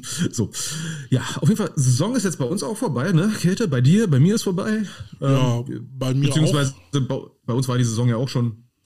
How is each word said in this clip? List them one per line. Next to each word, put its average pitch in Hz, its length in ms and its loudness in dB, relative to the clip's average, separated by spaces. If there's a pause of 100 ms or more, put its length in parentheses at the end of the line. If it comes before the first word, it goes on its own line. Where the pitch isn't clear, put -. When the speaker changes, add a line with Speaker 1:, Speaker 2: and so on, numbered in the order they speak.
(320)
Speaker 1:
So, 107 200 -4 (600)
ja, 127 100 2 (160)
auf - 120 2
jeden 220 80 2
Fall, 208 180 -2
Saison 139 400 2
ist 226 80 0
jetzt 180 160 -4
bei 139 60 -2
uns 170 180 -4
auch 208 140 -6
vorbei, 160 340 -2
ne? 185 280 2
Käthe, 196 280 0
bei 131 140 0
dir, 196 260 6
bei 135 120 4
mir 185 160 6
ist - 80 -2
vorbei. 208 420 -2 (360)
Ähm, 139 140 2
Speaker 2:
Ja, 123 280 2 (360)
bei 131 160 -2
mir 139 140 2
Speaker 1:
beziehungsweise 147 440 2
Speaker 2:
auch. - 340 -4
Speaker 1:
bei, 131 140 -4 (240)
bei 117 80 -2
uns 127 140 0
war 123 100 0
die 127 60 2
Saison 117 260 0
ja 113 60 2
auch 131 140 -2
schon, 120 340 -4 (220)